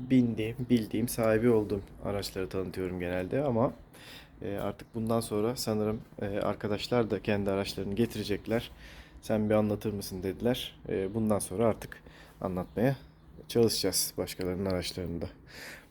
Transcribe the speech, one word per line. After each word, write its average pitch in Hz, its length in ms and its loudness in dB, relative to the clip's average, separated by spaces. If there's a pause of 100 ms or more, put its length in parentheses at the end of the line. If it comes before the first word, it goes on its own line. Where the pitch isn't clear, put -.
(100)
Bindiğim, 117 460 4 (140)
bildiğim, 113 380 2
sahibi 113 420 4
olduğum 104 300 2 (240)
araçları 98 440 -4
tanıtıyorum 92 520 -4
genelde 92 420 -2
ama, 123 300 2 (720)
e, 101 140 -4
artık 101 380 -6
bundan 113 260 2
sonra 113 360 0
sanırım, 107 440 0 (220)
e, 104 40 -2
arkadaşlar 104 840 0
da 98 120 0
kendi 101 280 0
araçlarını 98 440 -2
getirecekler. 107 760 0 (520)
"Sen 107 280 2
bir 107 40 4
anlatır 107 380 2
mısın?" 98 300 -6
dediler. 95 540 -2 (120)
E, 95 260 -2
bundan 110 240 2
sonra 98 280 0
artık - 360 -2 (380)
anlatmaya 95 560 0 (520)
çalışacağız - 680 2
başkalarının 92 480 -2
araçlarını 87 540 -2
da. 85 60 -4 (640)